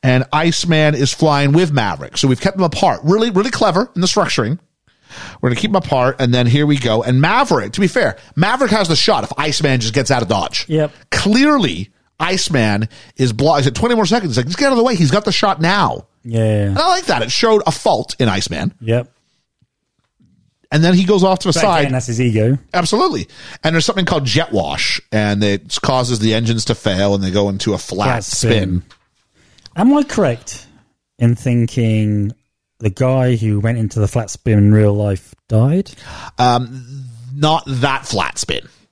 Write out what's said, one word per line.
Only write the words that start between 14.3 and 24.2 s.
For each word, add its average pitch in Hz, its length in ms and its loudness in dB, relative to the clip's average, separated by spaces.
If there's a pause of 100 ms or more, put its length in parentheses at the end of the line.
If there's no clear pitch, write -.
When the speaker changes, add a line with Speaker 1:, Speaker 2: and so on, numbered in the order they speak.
Speaker 1:
He's 113 60 -2
like, 123 100 -2
"Just 175 100 -8
get 294 80 0
out 277 80 4
of 247 40 2
the 233 60 4
way. 247 140 2
He's 160 120 4
got 208 140 0
the 208 80 -2
shot 185 300 0
now." 175 440 0 (200)
Speaker 2:
Yeah. 113 160 -2 (260)
Speaker 1:
And 98 100 -2
I 320 120 2
like 359 160 0
that. 127 160 -2
It 117 100 -4
showed 220 340 2
a 160 60 0
fault - 480 -2
in 123 80 2
Iceman. 98 540 -4
Speaker 2:
Yep. 117 280 -2 (1600)
Speaker 1:
And 156 140 2
then 180 120 4
he 185 100 4
goes 185 180 2
off 190 160 2
to - 80 -4
the 165 60 0
Speaker 2:
But - 80 0
Speaker 1:
side. 180 220 2
Speaker 2:
again, 135 100 -2
that's 120 140 -2
his 117 120 -4
ego. 120 380 2 (160)
Speaker 1:
Absolutely. 180 560 0 (340)
And 160 100 0
there's 165 120 0
something 185 200 0
called 151 200 0